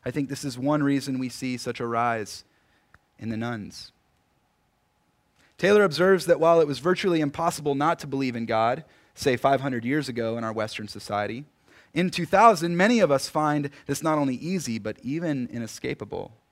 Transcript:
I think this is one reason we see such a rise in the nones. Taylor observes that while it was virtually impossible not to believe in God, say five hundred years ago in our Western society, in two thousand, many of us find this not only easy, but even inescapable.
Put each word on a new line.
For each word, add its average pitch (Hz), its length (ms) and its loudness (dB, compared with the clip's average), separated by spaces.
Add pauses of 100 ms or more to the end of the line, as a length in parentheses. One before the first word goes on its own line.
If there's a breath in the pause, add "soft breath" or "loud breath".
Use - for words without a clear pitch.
I 127 60 -6
think 135 200 -4
this 139 140 -8
is 127 140 -8
one 143 240 0
reason 139 380 -2
we 127 100 -6
see 127 280 -8
such 120 220 -8
a 127 60 -6
rise 117 580 -4 (760 soft breath)
in 107 100 -8
the 117 80 -6
nones. 117 540 -10 (1700 soft breath)
Taylor 208 240 6
observes 175 420 4
that 160 140 4
while 165 200 6
it 156 80 4
was 139 120 -4
virtually 175 420 2
impossible 151 540 -2
not 156 240 0
to 151 80 -14
believe 135 280 -2
in 113 120 -6
God, 113 360 0 (300 soft breath)
say 127 240 0
five 135 240 2
hundred 127 240 -4
years 135 240 -2
ago 117 300 -4
in 113 40 -6
our 113 100 -4
Western 107 340 -6
society, 104 580 -6 (480 soft breath)
in 180 160 0
two 165 160 -4
thousand, 185 500 6
many 214 240 4
of 165 120 6
us 139 180 0
find 147 400 0 (160 loud breath)
this 139 160 -4
not 156 160 2
only 135 200 0
easy, 139 420 -4
but 104 240 -8
even 143 480 -4
inescapable. 110 800 -8 (200)